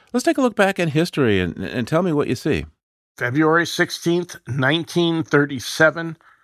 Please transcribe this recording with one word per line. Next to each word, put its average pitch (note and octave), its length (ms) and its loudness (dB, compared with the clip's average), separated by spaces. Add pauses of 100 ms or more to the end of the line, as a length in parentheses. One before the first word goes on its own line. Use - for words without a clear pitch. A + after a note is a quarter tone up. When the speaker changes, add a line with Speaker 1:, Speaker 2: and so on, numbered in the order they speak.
(120)
Speaker 1:
Let's B3+ 100 -2
take E4+ 160 2
a C#4+ 40 2
look B3 120 2
back G3 240 2
in E3+ 120 0
history C3 500 2
and, F2 180 -2
and F#2+ 300 -6
tell E3 160 0
me F3+ 80 0
what D3 160 0
you A#2+ 80 -2
see. F2+ 300 -2 (520)
Speaker 2:
February D#3 480 2
sixteenth, - 680 -4 (100)
nineteen D#3+ 800 0
thirty-seven, D3+ 920 0 (280)